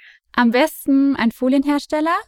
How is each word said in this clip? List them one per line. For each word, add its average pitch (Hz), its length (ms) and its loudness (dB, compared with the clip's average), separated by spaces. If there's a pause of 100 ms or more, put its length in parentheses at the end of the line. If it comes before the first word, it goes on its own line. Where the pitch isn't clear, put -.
(340)
Am 240 180 2
besten 277 640 0
ein 226 140 0
Folienhersteller 285 840 -2 (120)